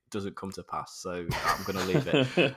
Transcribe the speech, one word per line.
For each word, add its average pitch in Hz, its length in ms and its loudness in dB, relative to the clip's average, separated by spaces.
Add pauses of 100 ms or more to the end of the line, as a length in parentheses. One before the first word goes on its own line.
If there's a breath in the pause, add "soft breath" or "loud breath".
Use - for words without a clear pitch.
(100)
doesn't 98 260 -4
come 98 160 -6
to 90 100 -10
pass. - 380 -8
So 87 260 -4 (200)
I'm 80 180 0
gonna 95 200 0
leave 127 220 4
it. 135 500 4